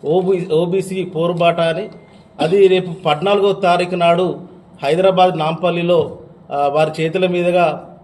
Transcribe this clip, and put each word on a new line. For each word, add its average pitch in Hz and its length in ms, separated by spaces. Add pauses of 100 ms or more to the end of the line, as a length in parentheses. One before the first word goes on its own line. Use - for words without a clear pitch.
ఓబీ, 175 480
ఓబీసీ 185 520
పోరుబాట 170 540
అని. 170 300 (500)
అది 190 280
రేపు 180 260 (120)
పద్నాలుగో 196 480
తారీఖు 180 420
నాడు 170 440 (440)
హైదరాబాద్ 180 540
నాంపల్లిలో, 170 800 (340)
ఆ, 143 160
వారి 156 360
చేతుల 180 240
మీదుగా 175 760